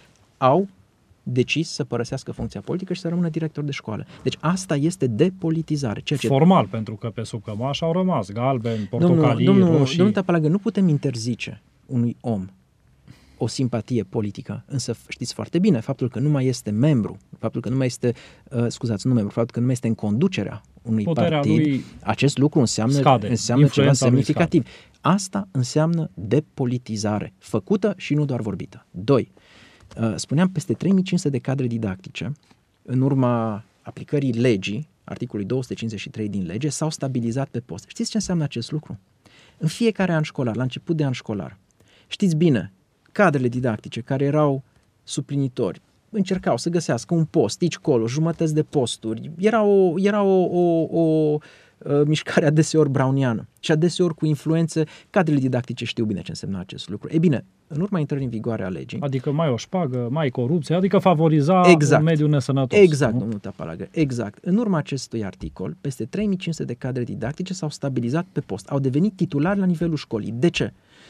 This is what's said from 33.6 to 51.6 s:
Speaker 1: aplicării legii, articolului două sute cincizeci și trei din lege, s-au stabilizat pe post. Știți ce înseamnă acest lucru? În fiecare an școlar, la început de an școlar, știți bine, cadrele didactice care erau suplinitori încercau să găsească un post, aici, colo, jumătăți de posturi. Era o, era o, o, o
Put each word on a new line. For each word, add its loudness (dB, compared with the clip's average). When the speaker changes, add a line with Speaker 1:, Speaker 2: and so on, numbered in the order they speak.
Speaker 1:
aplicării -4
legii, 0
articolului -8
două -2
sute -8
cincizeci -8
și -14
trei -6
din -6
lege, -4
s-au -4
stabilizat -4
pe -8
post. -14
Știți -8
ce -4
înseamnă -2
acest -6
lucru? -8
În -4
fiecare 0
an 0
școlar, -4
la -2
început -4
de 0
an -2
școlar, -8
știți 0
bine, 2
cadrele 2
didactice -4
care -2
erau 2
suplinitori -4
încercau -2
să -4
găsească -2
un 2
post, 0
aici, 0
colo, 0
jumătăți -2
de 2
posturi. -4
Era 2
o, 4
era 2
o, 4
o, 2
o 4